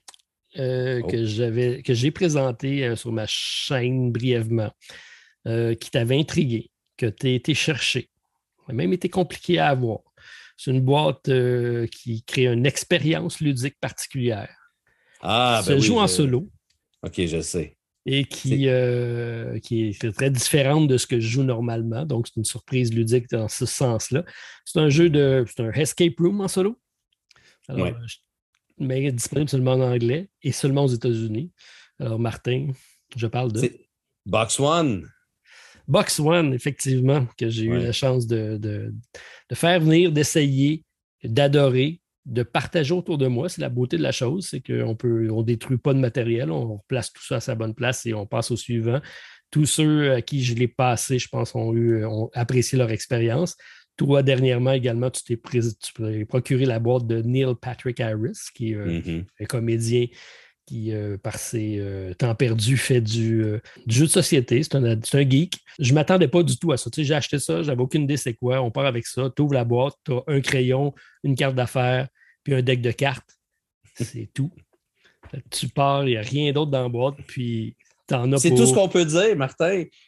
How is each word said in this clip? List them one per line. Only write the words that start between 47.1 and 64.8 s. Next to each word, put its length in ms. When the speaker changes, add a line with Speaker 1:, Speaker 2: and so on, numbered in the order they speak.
Speaker 1:
tout 100
ça 140
à 60
sa 120
bonne 220
place 300
et 80
on 120
passe 240
au 60
suivant. 460
Tous 140
ceux 480
à 80
qui 200
je 140
l'ai 140
passé, 500
je 80
pense, 260
ont 200
eu, 320
ont 280
apprécié 440
leur 140
expérience. 640
Toi, 260
dernièrement 480
également, 400
tu 100
t'es 140
pris, 240
tu 420
t'es 220
procuré 400
la 160
boîte 280
de 140
Neil 400
Patrick 380
Harris, 400
qui 160
est, 40
euh, 300
Speaker 2:
Mhm. 200
Speaker 1:
un 40
comédien 640
qui, 280
euh, 240
par 200
ses, 420
euh, 340
temps 220
perdus, 420
fait 240
du, 420
euh, 160
du 100
jeu 100
de 60
société. 520
C'est 120
un, 280